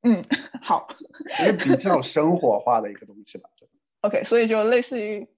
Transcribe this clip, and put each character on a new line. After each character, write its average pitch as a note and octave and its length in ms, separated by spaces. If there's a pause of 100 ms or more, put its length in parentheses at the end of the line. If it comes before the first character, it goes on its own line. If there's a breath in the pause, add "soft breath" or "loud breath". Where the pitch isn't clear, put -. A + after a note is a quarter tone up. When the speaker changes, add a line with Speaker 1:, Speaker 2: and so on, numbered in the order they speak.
Speaker 1:
嗯， A3+ 200 (180)
<laughs> - 220
好。 - 260 (400)
Speaker 2:
就 G5+ 160
是 - 100
比 C4 220
较 F3 240
生 D#3+ 360
活 A2+ 240
化 A#2+ 200
的 G#2 100
一 G2+ 40
个 G2+ 100
东 G#2 120 (100)
西 - 100
吧。 - 140 (520)
Speaker 1:
OK， G#3 200
所 A3+ 160
以 A3+ 80
就 A3 180
类 B3 160
似 B3 240
于 G#3+ 220 (120)